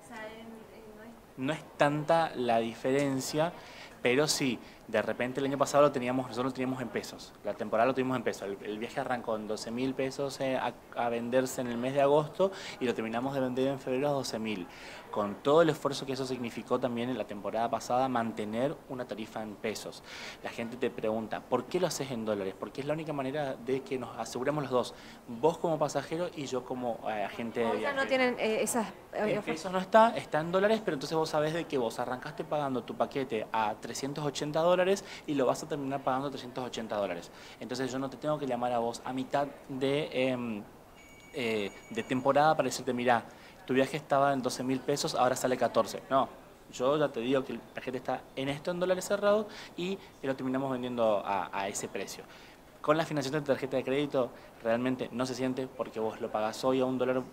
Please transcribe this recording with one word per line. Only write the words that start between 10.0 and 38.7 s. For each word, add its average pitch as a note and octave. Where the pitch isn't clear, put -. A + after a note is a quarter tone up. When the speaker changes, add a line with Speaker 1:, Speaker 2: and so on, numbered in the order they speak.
Speaker 2:
eh, C3+
a, A#2+
a A#2+
venderse A#2+
en B2
el A#2+
mes B2+
de C#3+
agosto D3+
y C3
lo A#2+
terminamos A#2
de C#3
vender C3
en C3+
febrero C3+
a D3
doce B2+
mil, G#2+
con G2+
todo D3
el E3
esfuerzo C#3
que C3
eso C3
significó B2
también A#2+
en B2+
la G#2
temporada A2
pasada, B2
mantener A#2
una B2
tarifa A2
en G#2+
pesos. G2
La -
gente A#2
te -
pregunta, A2
"¿Por A#2+
qué -
lo F#3
haces C#3
en A2+
dólares?". G2
Porque G#2+
es C3+
la D3+
única D#3
manera C#3
de B2+
que C3
nos A#2
aseguremos C3
los B2+
dos, B2
vos C#3
como D#3+
pasajero D#3
y D3
yo B2+
como, B2
eh, G#2+
agente A#2
de A#2
Speaker 1:
Ahorita A2
no -
Speaker 2:
viaje. C4+
Speaker 1:
tienen, B3+
eh, A3
esas, A3
eh, F#3
Speaker 2:
En -
Speaker 1:
ofertas. G#3
Speaker 2:
pesos -
no F#3
está, A3
está D3+
en E3
dólares, G#3
pero E3
entonces C#3+
vos D#3+
sabés D#3
de E3
que D3+
vos A2+
arrancaste B2+
pagando C#3
tu A#2
paquete A#2
a A2
trescientos C#3+
ochenta D3+
dólares F3+
y D3+
lo C3+
vas C3+
a D#3+
terminar C#3
pagando C3+
trescientos B2
ochenta A2+
dólares. F#2
Entonces B2
yo B2+
no C3+
te C3
tengo D3+
que C#3+
llamar B2